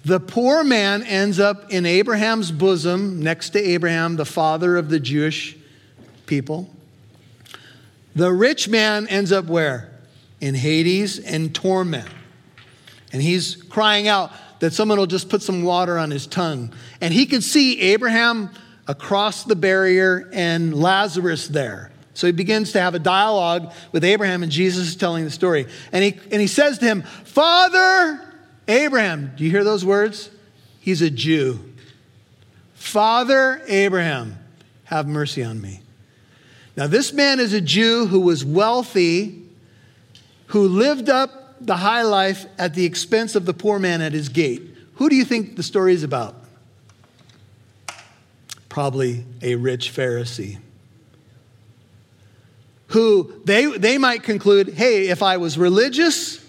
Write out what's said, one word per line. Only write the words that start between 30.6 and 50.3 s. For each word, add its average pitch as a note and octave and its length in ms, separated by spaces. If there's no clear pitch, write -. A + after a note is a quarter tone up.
He's E3+ 220
a E3 80
Jew. C3 500
"Father B3+ 920
Abraham, E3 720
have D#3 220
mercy D3 360
on A2+ 160
me." G2 220
Now, C#3+ 100
this A#3+ 260
man C#4 260
is A3+ 120
a G#3+ 80
Jew A3 460
who F#3+ 140
was E3 260
wealthy, G3+ 960
who G#3 200
lived A#3 420
up C4 560
the F#3+ 120
high A3 260
life G3 420
at F3+ 160
the F3+ 100
expense A3 500
of F#3 100
the F3+ 80
poor G#3 260
man F3 220
at D#3 120
his D3 160
gate. C3+ 320
Who D4 140
do C#4+ 60
you C4 100
think A3+ 300
the F3+ 80
story F#3 300
is D#3+ 100
about? B2 320
Probably C3 560
a B2 140
rich B2 380
Pharisee. A#2+ 640